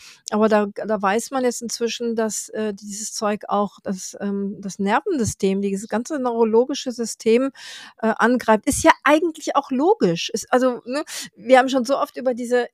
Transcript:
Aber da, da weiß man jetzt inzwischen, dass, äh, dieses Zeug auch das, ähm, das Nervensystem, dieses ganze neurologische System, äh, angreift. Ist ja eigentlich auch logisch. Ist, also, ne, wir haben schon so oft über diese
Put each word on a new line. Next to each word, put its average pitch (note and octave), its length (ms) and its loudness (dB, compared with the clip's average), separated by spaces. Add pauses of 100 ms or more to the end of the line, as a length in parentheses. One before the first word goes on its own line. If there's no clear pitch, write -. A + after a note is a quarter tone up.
(300)
Aber G#3+ 200 4
da, G#3 160 4
da G#3 340 -4
weiß G#3 300 0
man C4+ 140 -2
jetzt A#3+ 180 0
inzwischen, A#3 520 -4
dass, A3 360 -4
äh, G#3+ 240 -4
dieses G#3 400 -10
Zeug G#3 340 -2
auch G3+ 340 -2
das, - 380 -8
ähm, G3+ 400 -4
das G3+ 180 -12
Nervensystem, G3+ 840 0
dieses G3 260 -4
ganze B3 300 -4
neurologische A#3+ 720 2
System, A#3 580 2 (520)
äh, A3 160 2
angreift. A3+ 480 4
Ist - 180 0
ja D#4+ 60 8 (140)
eigentlich D#4 520 0
auch C#4 140 -2
logisch. C4 580 2
Ist, - 240 -4
also, B3 320 2
ne, C4+ 200 -4 (300)
wir A#3 240 4
haben B3+ 120 4
schon B3+ 160 0
so C4+ 100 0
oft - 220 -4
über B3 160 -2
diese A#3+ 400 0